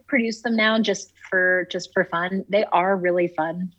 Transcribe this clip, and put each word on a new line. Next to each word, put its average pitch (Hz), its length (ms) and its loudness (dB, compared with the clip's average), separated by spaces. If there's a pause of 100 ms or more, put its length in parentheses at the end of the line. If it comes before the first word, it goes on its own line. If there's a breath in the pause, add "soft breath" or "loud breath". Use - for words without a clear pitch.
produce 226 360 -2
them 233 120 -2
now 220 260 2
just 196 340 -2 (160)
for, 185 420 2
just 180 220 -8
for 185 100 2
fun. 185 460 -4
They 208 160 2
are 185 280 2
really 175 340 0
fun 175 500 -4